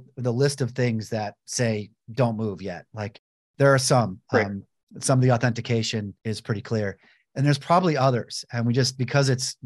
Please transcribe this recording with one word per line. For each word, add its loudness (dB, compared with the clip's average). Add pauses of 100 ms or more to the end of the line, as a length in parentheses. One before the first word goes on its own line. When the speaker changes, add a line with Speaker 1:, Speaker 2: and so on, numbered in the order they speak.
(160)
Speaker 1:
the -2
list 0
of -2
things -2
that -6 (100)
say, -4 (200)
"Don't 0
move -4
yet." -10
Like, -8 (380)
there 6
are 6
some, 2 (100)
Speaker 2:
Right. 2
Speaker 1:
um, -6 (360)
some 2
of 4
the 6
authentication -2
is -6
pretty -4
clear. -4 (380)
And 0
there's 4
probably 2
others. 0
And -2
we 2
just, 0
because 0
it's -2 (100)